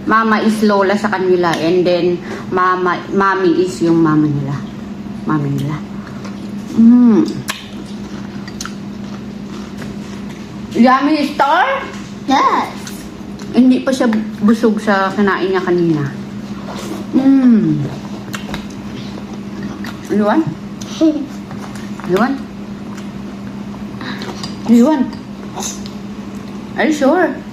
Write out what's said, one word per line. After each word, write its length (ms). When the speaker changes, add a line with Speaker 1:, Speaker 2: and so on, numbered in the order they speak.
Speaker 1:
Mama 400
is 180
lola 380
sa 80
kanila, 480
and 320
then 320
mama, 480
mommy 540
is 160
yung 240
mama 240
nila. 280
Mommy 260
nila. 260
Mm. 480
Yummy, 580
Star? 480
Speaker 2:
Yes. 400
Speaker 1:
Hindi 260
pa 140
siya 160
busog 400
sa 320
kinain 340
niya 160
kanina. 400
Mm. 680
You 140
want? 200
Speaker 2:
<laughs> 320
Speaker 1:
You 160
want? 160
You 160
want? 240
Are 80
you 80
sure? 400